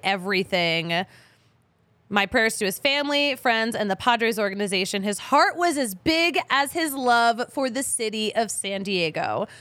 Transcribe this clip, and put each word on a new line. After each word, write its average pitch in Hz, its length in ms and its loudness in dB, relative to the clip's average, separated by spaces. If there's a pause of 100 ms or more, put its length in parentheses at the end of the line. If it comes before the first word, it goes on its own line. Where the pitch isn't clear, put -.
everything. 180 1040 0 (1000)
My 196 180 0
prayers 220 320 2
to 208 80 0
his 190 120 -2
family, 285 580 0
friends, 226 380 0
and 208 160 -2
the 190 60 0
Padres 226 420 2
organization. 196 640 -2
His 202 160 -2
heart 320 380 2
was 339 220 2
as 220 160 -2
big 330 440 2 (120)
as 277 220 2
his 320 200 -2
love 233 580 2
for 262 200 -2
the 262 120 -4
city 220 520 -2
of 220 160 0
San 196 320 -6
Diego. 165 640 -2 (140)